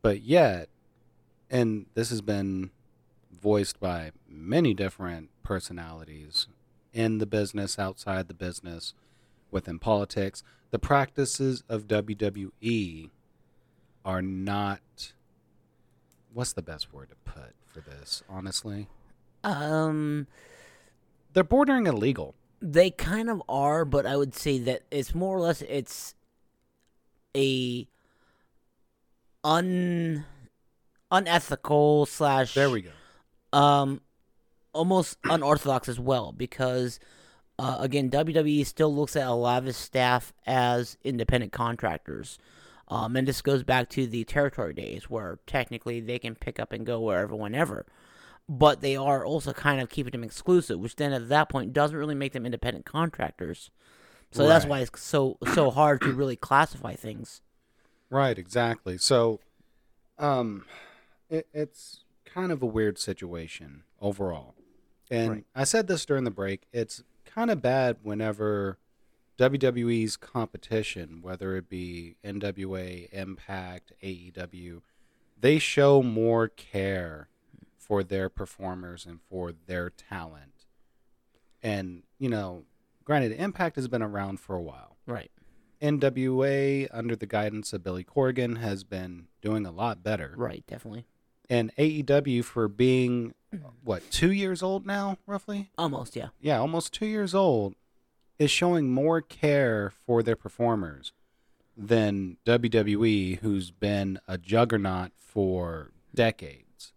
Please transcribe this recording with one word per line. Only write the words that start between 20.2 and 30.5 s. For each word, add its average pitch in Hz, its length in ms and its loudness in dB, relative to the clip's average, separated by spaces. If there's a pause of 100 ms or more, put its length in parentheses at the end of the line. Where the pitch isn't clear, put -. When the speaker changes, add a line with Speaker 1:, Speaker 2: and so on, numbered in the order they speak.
Speaker 1:
They're 185 100 6
bordering 262 420 4
illegal. 110 480 0 (280)
Speaker 2:
They 170 280 6
kind 220 380 -2
of 214 200 -4
are, 147 360 2
but 143 220 2
I 139 100 0
would 143 180 0
say 139 260 0
that 123 300 -2
it's 143 240 -4
more 190 220 -2
or 185 40 0
less, 165 220 0
it's - 520 -8 (1200)
a 127 500 0 (1600)
un-, 170 800 0 (840)